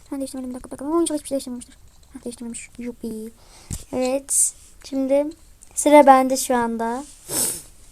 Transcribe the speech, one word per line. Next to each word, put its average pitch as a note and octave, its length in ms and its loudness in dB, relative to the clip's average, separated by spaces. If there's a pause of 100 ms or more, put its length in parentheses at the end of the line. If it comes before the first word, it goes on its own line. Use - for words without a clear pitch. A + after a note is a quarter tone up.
(120)
Ben C#4 60 -8
değiştirmedim, C4 320 -8
bir B3+ 40 -10
dakika, B3+ 140 -14
bir - 40 -14
dakika. C4 140 -12
Ama E4 160 0
inşallah D#4 160 -2
hiçbir D4 100 -12
şey C#4 80 -4
değiştirmemiştir. B3 420 -10 (340)
Ha, B3 120 -16
değiştirmemiş. A#3 540 -12
Yuppi. A3+ 540 -10 (600)
Evet. B3+ 640 -2 (300)
Şimdi C4+ 420 0 (480)
sıra D4 320 8
bende C4 300 8
şu B3+ 200 -2
anda. A#3 480 -4 (880)